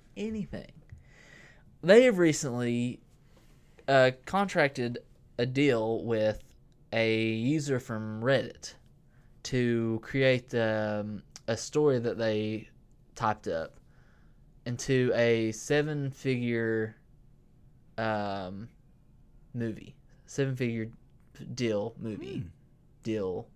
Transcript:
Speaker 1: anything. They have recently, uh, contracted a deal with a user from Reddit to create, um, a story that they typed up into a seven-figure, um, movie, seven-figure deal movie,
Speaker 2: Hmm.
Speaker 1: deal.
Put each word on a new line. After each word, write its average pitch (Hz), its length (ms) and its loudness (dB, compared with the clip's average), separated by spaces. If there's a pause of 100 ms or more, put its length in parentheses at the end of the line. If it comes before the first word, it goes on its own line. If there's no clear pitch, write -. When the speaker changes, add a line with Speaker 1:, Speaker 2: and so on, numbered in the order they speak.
(160)
Speaker 1:
anything. 214 560 -8 (1120)
They 208 220 10
have 226 120 4
recently, 123 840 0 (840)
uh, 131 240 6 (140)
contracted 147 720 0 (380)
a 123 80 0
deal 120 600 2
with 107 360 2 (500)
a 113 320 2
user 127 560 0
from 110 420 -8
Reddit - 520 -2 (680)
to 117 580 0
create, 131 540 0
um, 107 680 -2 (260)
a 117 100 0
story 147 420 2
that 113 180 -2
they 107 520 -2 (460)
typed 107 320 -2
up 80 320 -6 (840)
into 123 500 0
a 117 360 4
seven-figure, 123 1400 -2 (1000)
um, 101 720 -4 (840)
movie, 113 420 -8 (300)
seven-figure 123 640 -4 (640)
deal 113 460 -2
movie, 107 400 -8
Speaker 2:
Hmm. 90 80 -10 (560)
Speaker 1:
deal. 104 520 -4